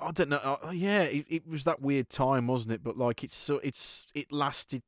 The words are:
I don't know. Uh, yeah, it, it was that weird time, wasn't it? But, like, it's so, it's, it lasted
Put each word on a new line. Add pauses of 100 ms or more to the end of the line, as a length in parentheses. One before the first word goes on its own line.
I
don't
know.
Uh,
yeah,
it,
it
was
that
weird
time,
wasn't
it?
But,
like,
it's
so,
it's,
it
lasted